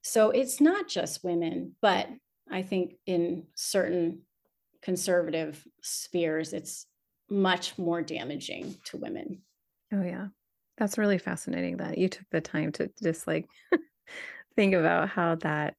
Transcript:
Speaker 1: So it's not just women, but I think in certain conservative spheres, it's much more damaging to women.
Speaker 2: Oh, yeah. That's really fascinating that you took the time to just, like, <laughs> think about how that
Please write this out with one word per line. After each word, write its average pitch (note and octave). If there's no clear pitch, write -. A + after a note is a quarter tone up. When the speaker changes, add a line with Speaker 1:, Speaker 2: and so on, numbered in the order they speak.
Speaker 1:
So G#3+
it's B3+
not F4+
just -
women, E3+
but F#3+
I F#3
think F#3
in E3+
certain F3
conservative E3
spheres, D#3+
it's -
much F#3
more E3+
damaging -
to -
women. -
Speaker 2:
Oh, G3
yeah. F#3
That's G#3
really G3+
fascinating F3
that -
you F#3
took -
the D#3+
time D#3
to -
just, E3
like, D#3+
<laughs> -
think G3
about E3+
how E3+
that D3+